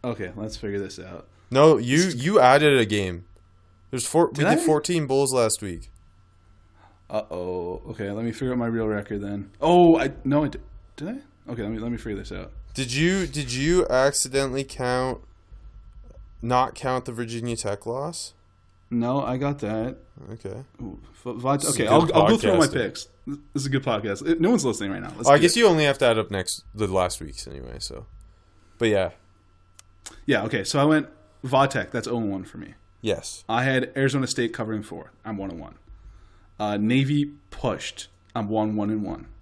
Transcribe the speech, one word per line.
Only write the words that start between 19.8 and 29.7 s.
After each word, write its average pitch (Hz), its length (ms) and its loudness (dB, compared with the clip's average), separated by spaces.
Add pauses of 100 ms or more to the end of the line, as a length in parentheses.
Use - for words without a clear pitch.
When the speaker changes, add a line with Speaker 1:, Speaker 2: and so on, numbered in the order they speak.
Speaker 2:
Okay. 107 320 -14 (180)
Speaker 1:
Ooh, 104 200 -14 (240)
v-, 123 100 -8
v-, 127 220 0
Speaker 2:
This 143 80 -2
is 156 40 0
a 143 60 0
Speaker 1:
okay, 127 100 0
Speaker 2:
good 104 40 0 (260)
Speaker 1:
I'll, 160 80 6
I'll 208 60 6
go 220 100 4
through 196 180 2
my 156 120 6
Speaker 2:
podcasting. - 40 -4
Speaker 1:
picks. 117 360 -6 (180)
This 143 120 -10 (160)
is 139 120 -4
a 139 40 -4
good 135 120 0
podcast. 104 440 -4
It, 160 140 0
no 185 100 4
one's 202 140 2
listening 101 280 -2
right 98 100 -8
now. - 140 -12
Let's 120 120 0
Speaker 2:
Oh, 139 40 10
I 147 40 10
Speaker 1:
do - 60 6
Speaker 2:
guess - 140 4
Speaker 1:
it. 233 40 2
Speaker 2:
you 226 60 8
only 160 180 6
have 139 140 2
to 131 80 4
add 113 100 6
up 107 140 -2
next, - 340 -6 (100)
the 104 120 -2
last 92 340 -2
week's 73 280 -12
anyway, 65 320 -14
so. - 260 -12 (720)
But 117 100 2
yeah. 95 220 2 (1160)